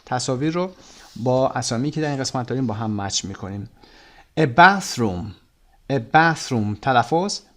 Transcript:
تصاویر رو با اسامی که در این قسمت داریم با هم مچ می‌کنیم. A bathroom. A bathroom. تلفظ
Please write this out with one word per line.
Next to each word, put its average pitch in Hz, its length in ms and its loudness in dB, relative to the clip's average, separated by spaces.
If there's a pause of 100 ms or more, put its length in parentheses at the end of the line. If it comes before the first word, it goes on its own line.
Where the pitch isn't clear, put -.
تصاویر 131 460 -2
رو 180 180 -2 (460)
با 127 320 2
اسامی 123 420 -2
که 151 100 -6
در 151 80 -2
این 143 100 -2
قسمت 127 280 -4
داریم 127 200 -2
با 113 80 -2
هم 107 260 -4
مچ 98 240 -4
می‌کنیم. 98 460 -10 (680)
A - 20 4
bathroom. 131 840 4 (680)
A 139 60 0 (160)
bathroom. 127 680 2
تلفظ 156 580 2 (160)